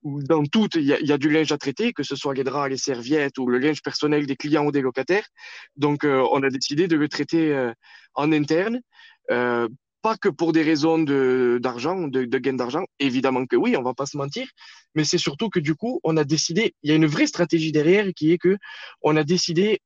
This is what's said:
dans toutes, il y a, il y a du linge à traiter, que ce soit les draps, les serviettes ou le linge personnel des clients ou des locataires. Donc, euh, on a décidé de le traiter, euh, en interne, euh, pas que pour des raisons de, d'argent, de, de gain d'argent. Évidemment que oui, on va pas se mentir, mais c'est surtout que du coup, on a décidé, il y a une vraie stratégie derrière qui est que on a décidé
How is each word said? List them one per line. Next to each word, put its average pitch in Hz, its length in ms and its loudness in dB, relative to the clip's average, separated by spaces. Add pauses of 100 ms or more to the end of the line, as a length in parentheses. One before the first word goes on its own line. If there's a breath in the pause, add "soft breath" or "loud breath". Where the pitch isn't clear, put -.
dans 147 400 0
toutes, 202 320 0
il 165 80 2
y 139 100 2
a, - 80 2
il 151 60 -2
y 139 60 2
a 143 60 4
du 147 120 2
linge 156 220 2
à 147 60 -2
traiter, 208 340 -2
que 143 100 -8
ce 139 140 -6
soit 139 180 -4
les 131 100 -2
draps, 135 240 -2
les 135 80 -4
serviettes 139 640 -2
ou 127 80 -2
le 123 120 2
linge 147 220 0
personnel 147 460 -2
des 135 100 -4
clients 147 300 0
ou 147 60 0
des 143 100 0
locataires. 139 440 -2 (500 loud breath)
Donc, 147 280 0
euh, 131 280 4
on 139 100 2
a 135 80 2
décidé 143 380 -2
de 165 80 2
le 151 120 0
traiter, 160 460 0
euh, 123 180 -2 (420 loud breath)
en 151 180 2
interne, 165 480 0 (500 soft breath)
euh, 120 380 0 (340)
pas 220 140 0
que 202 120 -2
pour 165 240 0
des 160 100 4
raisons 160 360 2
de, 131 640 2
d'argent, 139 460 -4
de, 131 160 -2
de 123 140 -2
gain 131 160 -2
d'argent. 127 300 -2 (140)
Évidemment 131 480 0
que 120 100 0
oui, 220 200 2
on 135 60 -2
va 127 120 -4
pas 139 120 -6
se - 100 -12
mentir, 143 320 -8 (460 loud breath)
mais 151 100 0
c'est 170 140 0
surtout 185 320 -4
que 180 100 0
du 151 140 -2
coup, 240 280 -6
on 160 140 0
a 151 80 2
décidé, 160 580 0
il 147 80 -2
y - 20 6
a 156 40 6
une 156 100 6
vraie 175 200 2
stratégie 165 440 0
derrière 175 460 2
qui 151 160 2
est 175 60 2
que 185 180 2 (460 loud breath)
on 151 140 2
a 165 60 2
décidé 175 640 0